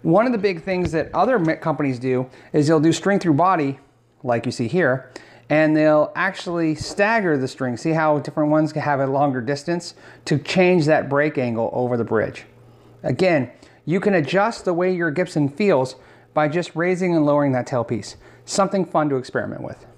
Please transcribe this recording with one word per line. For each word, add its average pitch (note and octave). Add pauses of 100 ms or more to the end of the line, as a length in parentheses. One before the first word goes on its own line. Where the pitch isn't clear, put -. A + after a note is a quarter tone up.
One F3
of B3+
the A#3
big F#3
things F3+
that D#3
other A3
mi-, D#3+
companies C#3+
do B2+ (240)
is D3+
they'll D#3+
do D#3+
string G3
through E3
body, D#3 (440)
like A#2+
you A#2+
see A#2
here, C3 (400)
and D#3
they'll D3+
actually E3+
stagger G3+
the C3
string. B2+
See D#3+
how D#3
different D3+
ones D#3
can D3+
have C#3
a C3+
longer C3+
distance C#3+ (300)
to D3+
change F3+
that C3+
break D3
angle A#2
over B2
the A#2
bridge. - (560)
Again, D3 (340)
you F3+
can G3+
adjust F#3
the F3+
way F3+
your E3+
Gibson D3+
feels D3 (360)
by D3+
just D#3+
raising F3
and D3+
lowering C#3+
that B2
tailpiece. A#2 (300)
Something F#3+
fun D#3
to C3+
experiment A#2+
with. A#2+ (140)